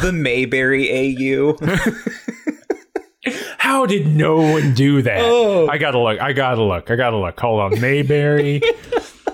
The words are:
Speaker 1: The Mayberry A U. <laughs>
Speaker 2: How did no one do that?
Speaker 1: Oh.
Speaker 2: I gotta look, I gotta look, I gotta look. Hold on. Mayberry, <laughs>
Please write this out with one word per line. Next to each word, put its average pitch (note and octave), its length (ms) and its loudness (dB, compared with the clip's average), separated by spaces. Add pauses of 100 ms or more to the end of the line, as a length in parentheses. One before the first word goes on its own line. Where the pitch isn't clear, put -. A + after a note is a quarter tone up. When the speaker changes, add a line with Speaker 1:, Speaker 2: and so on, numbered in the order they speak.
Speaker 1:
The F3+ 100 -2
Mayberry C3 800 0
A C3 160 0
U. C3+ 520 0
<laughs> - 2000 -8
Speaker 2:
How C4 300 0
did F#3 200 0
no D3+ 300 2
one D3+ 380 2
do C#3 260 4
that? A2+ 200 0
Speaker 1:
Oh. A3+ 460 2
Speaker 2:
I D3 120 -2
gotta C#3 180 0
look, A2 240 2
I C3+ 120 -2
gotta B2+ 300 0
look, F#2 280 -2
I A#2+ 40 2
gotta A#2+ 220 0
look. F2+ 220 -4
Hold G#2+ 340 0
on. A2 80 -2
Mayberry, C#3+ 760 0
<laughs> - 760 -4